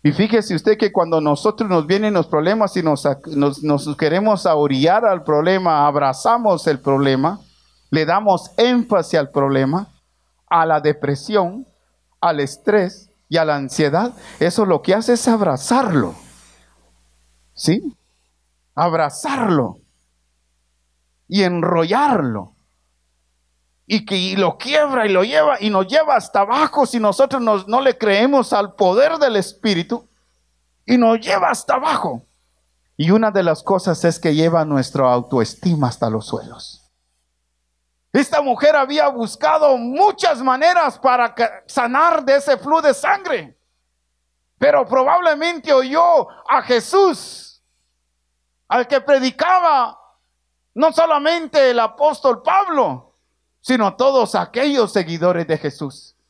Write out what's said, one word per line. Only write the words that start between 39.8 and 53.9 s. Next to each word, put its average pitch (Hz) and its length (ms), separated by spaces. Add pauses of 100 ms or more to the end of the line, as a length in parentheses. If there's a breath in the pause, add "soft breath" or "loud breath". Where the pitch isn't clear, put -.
maneras 294 560
para 247 380
ca-, 226 320
sanar 285 560
de 269 140
ese 277 200
flujo 311 260
de 285 100
sangre, 349 640 (1000)
pero 277 280
probablemente 311 880
oyó 277 560 (200 loud breath)
a 262 120
Jesús, - 1000 (1080)
al 240 180
que 269 140
predicaba 294 960 (760)
no 311 200
solamente 311 760
el 240 100
apóstol 262 600
Pablo, 277 680 (520)
sino 220 340